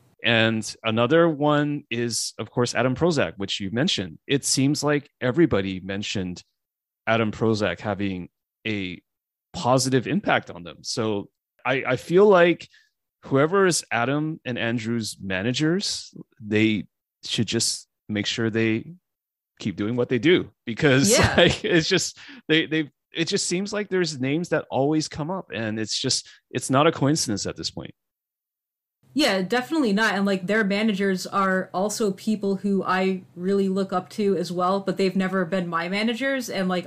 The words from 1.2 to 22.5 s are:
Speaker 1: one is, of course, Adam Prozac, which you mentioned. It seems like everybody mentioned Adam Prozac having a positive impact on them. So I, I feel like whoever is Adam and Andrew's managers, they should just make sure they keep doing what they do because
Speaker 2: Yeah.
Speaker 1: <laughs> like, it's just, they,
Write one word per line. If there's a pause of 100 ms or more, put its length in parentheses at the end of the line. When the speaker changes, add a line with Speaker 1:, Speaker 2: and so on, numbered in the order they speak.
Speaker 1:
one
is,
of
course,
Adam
Prozac,
which
you
mentioned.
It
seems
like (100)
everybody
mentioned (640)
Adam
Prozac
having (380)
a (520)
positive
impact
on
them.
So (360)
I,
I
feel
like (540)
whoever
is
Adam
and
Andrew's
managers, (280)
they (360)
should
just (220)
make
sure
they (640)
keep
doing
what
they
do (160)
because
Speaker 2:
Yeah.
Speaker 1:
<laughs>
like,
it's
just, (320)
they,